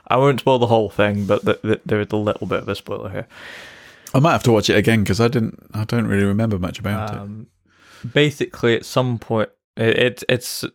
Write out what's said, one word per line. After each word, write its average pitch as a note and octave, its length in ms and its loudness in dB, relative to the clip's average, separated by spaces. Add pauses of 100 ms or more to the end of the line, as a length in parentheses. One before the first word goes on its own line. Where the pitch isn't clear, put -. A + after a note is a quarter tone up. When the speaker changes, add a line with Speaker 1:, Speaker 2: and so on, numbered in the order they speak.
Speaker 1:
I - 100 0
won't C#3 220 4
spoil C3 200 2
the A#2 80 2
whole A2 220 2
thing, G#2 360 0
but G2+ 200 0
th-, G#2 160 0
th-, G#2+ 240 -2
there G#2+ 140 0
is G#2 120 -2
a G#2+ 40 -2
little G#2 320 -2
bit F#2 140 -2
of G#2+ 80 -10
a G2+ 60 -2
spoiler G#2 340 -10
here. G2 180 -10 (840)
Speaker 2:
I C#3 60 4
might D#3+ 120 4
have A2+ 120 0
to B2 80 4
watch G#2+ 180 4
it G2 80 4
again G#2+ 260 4
'cause F#2+ 160 0
I A#2 80 4
didn't, A#2 320 -2 (140)
I G#2+ 100 -4
don't A2+ 240 -2
really G2+ 160 0
remember G2+ 340 0
much F2+ 220 -6
about G#2 340 -6
it. G#2+ 60 -10
Speaker 1:
Um, G#2 280 -14 (680)
basically, C#3 600 0
at - 120 -2
some B2+ 340 -2
point, A2 300 -2 (260)
it, A2+ 240 2
it, B2 300 0
it's - 340 -2 (120)